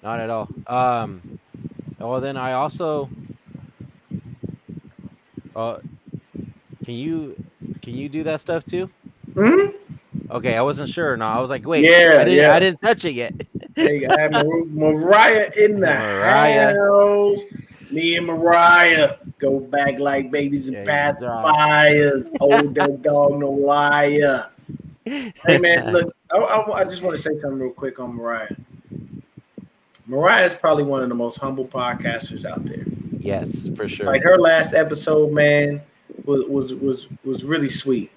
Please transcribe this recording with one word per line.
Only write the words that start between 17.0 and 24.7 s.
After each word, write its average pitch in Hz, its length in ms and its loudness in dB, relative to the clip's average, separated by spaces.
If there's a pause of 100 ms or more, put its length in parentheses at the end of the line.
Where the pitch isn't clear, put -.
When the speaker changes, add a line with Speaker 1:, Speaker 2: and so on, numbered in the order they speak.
Speaker 2:
Me 165 240 0
and 170 100 -2
Mariah 170 920 4 (220)
go 135 200 0
back 139 400 -2
like 139 320 -2
babies 139 380 -2
and 131 80 -8
Speaker 1:
Yeah, 143 320 -2
you 143 80 -2
Speaker 2:
pacifiers. 147 1120 2
Speaker 1:
dog. 320 100 -8
Speaker 2:
Old 156 320 4
dead 143 300 -2
dog, 143 360 2
no 143 120 -2
liar. 143 1000 2 (300)